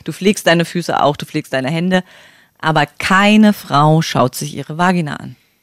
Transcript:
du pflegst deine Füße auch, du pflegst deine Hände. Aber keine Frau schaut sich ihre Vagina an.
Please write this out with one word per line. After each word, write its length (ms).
du 80
pflegst 340
deine 180
Füße 380
auch, 140
du 100
pflegst 260
deine 180
Hände. 340
Aber 260
keine 680
Frau 500
schaut 340
sich 200
ihre 220
Vagina 380
an. 180